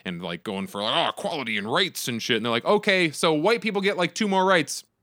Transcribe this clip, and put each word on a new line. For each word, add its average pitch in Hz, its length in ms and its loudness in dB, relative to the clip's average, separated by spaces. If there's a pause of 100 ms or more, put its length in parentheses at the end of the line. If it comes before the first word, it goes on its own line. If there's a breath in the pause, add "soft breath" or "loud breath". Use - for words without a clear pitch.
and, 87 180 -8
like, 87 220 -8
going 98 220 -4
for, 98 160 -8
like, 117 120 0
"Oh, 156 140 2
equality 123 480 -4
and 101 160 -4
rights 190 340 -2
and 117 160 -4
shit." 120 140 0
And 107 80 -2
they're 120 60 0
like, 117 140 0
"Okay, 190 460 2
so 165 220 2
white 190 300 2
people 202 180 -2
get, 190 160 0
like, 180 180 0
two 214 140 0
more 190 160 4
rights." 185 400 2 (180)